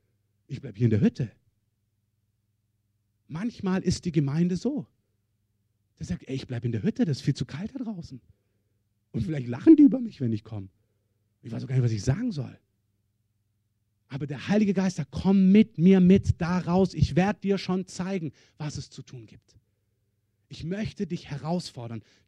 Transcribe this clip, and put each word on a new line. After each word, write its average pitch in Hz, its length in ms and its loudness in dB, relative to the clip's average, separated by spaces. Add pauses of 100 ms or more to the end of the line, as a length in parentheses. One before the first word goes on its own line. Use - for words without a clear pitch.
(460)
Ich 123 140 -12
bleib 110 160 -14
hier 123 80 0
in 110 60 4
der 107 100 2
Hütte." 143 320 -2 (2000)
Manchmal 185 520 -4
ist - 240 -2
die 170 60 -4
Gemeinde 160 440 0
so. 240 300 -4 (1120)
Der - 80 -12
sagt, - 200 -8
"Ey, 131 80 -10
ich 135 120 -8
bleib 120 180 -8
in 120 80 -4
der 107 100 -4
Hütte, 226 220 0
das 160 140 -2
ist - 40 -16
viel 139 120 0
zu - 100 -6
kalt 185 300 -10
da 269 100 -10
draußen." 170 380 -12 (920)
Und - 100 -4
vielleicht 147 260 -6
lachen 311 280 6
die 302 60 8
über 262 180 6
mich, 214 220 -10
wenn 117 100 0
ich 104 120 -4
komme. 98 260 -12 (720)
Ich 113 100 -14
weiß 120 100 -8
auch 123 40 -10
gar 131 80 -6
nicht, 127 100 2
was 113 80 0
ich 101 100 -4
sagen 202 300 -2
soll. 110 260 -10 (1500)
Aber 139 180 -8
der 143 220 -10
Heilige 202 240 2
Geist 185 240 -2
sagt, - 140 -8
"Komm 190 420 4
mit 220 240 6
mir 185 240 6
mit 180 400 4
da 180 180 -2
raus. 175 360 0
Ich 143 220 0
werd 196 280 0
dir 196 140 0
schon 185 280 -4
zeigen, 185 460 -8 (240)
was 151 220 -10
es 135 100 -12
zu - 140 -20
tun 117 240 -20
gibt." - 320 -20 (920)
Ich - 160 -14
möchte 202 420 -8
dich 170 220 -10
herausfordern, 131 760 -8 (260)